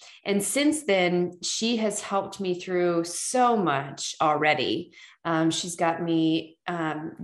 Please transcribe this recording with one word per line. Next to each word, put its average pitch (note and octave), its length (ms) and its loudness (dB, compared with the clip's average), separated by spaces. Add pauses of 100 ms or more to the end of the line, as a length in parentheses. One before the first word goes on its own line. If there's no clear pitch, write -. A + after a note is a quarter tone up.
(240)
And G3+ 200 0
since D4 400 2
then, F3 480 2 (100)
she A3+ 360 -2
has G#3 240 -2
helped G3 380 -4
me F#3 200 -2
through F3 460 0
so A#3+ 520 2
much C#3 640 -2
already. D3 720 0 (320)
Um, E3 240 2
she's E3+ 260 -4
got E3+ 280 0
me, D#3+ 640 0
um, D#3+ 460 -4 (100)